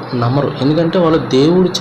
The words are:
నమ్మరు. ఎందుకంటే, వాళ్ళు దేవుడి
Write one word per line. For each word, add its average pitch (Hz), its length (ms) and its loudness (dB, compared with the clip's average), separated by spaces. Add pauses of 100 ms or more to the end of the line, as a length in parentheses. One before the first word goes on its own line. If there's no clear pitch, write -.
(200)
నమ్మరు. 123 420 -2
ఎందుకంటే, 165 380 0
వాళ్ళు 156 300 0
దేవుడి 170 400 2 (120)